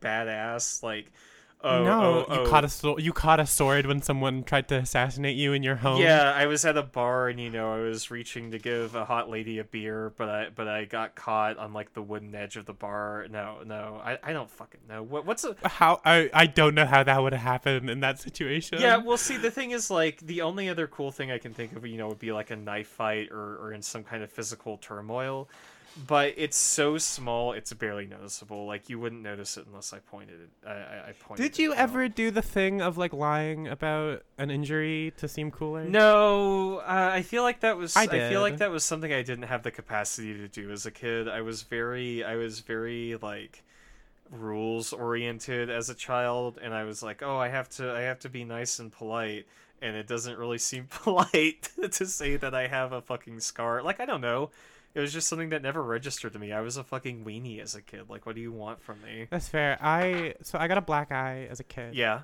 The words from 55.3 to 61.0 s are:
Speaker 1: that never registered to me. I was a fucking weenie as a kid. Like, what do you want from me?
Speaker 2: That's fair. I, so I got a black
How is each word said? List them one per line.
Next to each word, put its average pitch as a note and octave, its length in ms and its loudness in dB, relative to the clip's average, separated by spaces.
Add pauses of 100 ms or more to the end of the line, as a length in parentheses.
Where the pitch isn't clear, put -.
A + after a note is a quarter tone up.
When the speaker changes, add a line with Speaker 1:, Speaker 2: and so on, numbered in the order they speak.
Speaker 1:
that D#3 120 -4
never C#3 220 -4
registered A#2+ 500 -6
to G#2+ 60 -14
me. G#2 140 -8
I G#2+ 80 -2
was A#2+ 160 -6
a C3 60 -8
fucking B2 420 -10
weenie A2 360 -10
as G#2+ 140 -12
a G#2 60 -16
kid. G#2 280 -20
Like, A2 160 -16
what A2+ 100 -8
do A#2 60 -10
you A#2 120 -10
want A2 280 -12
from G#2 200 -16
me? A2 280 -12
Speaker 2:
That's - 200 -6
fair. D3 320 0
I, E3+ 600 0
so - 160 -8
I E3 120 0
got F#3+ 80 2
a G3 40 2
black D3 300 -2